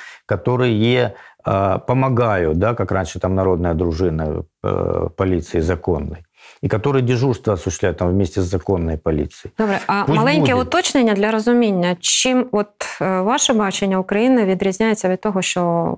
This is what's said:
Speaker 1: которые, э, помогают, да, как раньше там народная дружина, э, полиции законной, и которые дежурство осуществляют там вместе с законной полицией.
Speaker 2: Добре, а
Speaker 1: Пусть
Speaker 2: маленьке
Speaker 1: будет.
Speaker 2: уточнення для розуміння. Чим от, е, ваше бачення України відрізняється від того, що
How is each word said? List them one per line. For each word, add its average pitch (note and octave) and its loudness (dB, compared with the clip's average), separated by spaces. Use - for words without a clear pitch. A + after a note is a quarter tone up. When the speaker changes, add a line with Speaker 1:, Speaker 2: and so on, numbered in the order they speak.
Speaker 1:
которые, A#2+ 2
э, G2 0
помогают, A#2 2
да, A2 2
как F#2+ -2
раньше F#2 -2
там F#2 0
народная F2 2
дружина, E2 -2
э, - -2
полиции F2+ 0
законной, D#2+ -4
и - -2
которые C3+ 0
дежурство B2 0
осуществляют F2 -2
там F2+ 0
вместе F#2+ 0
с F#2 0
законной E2+ -2
полицией. D2+ -4
Speaker 2:
Добре, G#3 0
а G3+ 0
Speaker 1:
Пусть D3+ 2
Speaker 2:
маленьке C4+ 2
Speaker 1:
будет. B3 0
Speaker 2:
уточнення B3+ 2
для G#3 2
розуміння. G#3+ 2
Чим B3+ 0
от, G#3 0
е, F#3 0
ваше B3 0
бачення G3 0
України G#3+ 2
відрізняється F#3+ 0
від F#3 0
того, F#3+ -2
що E3+ 0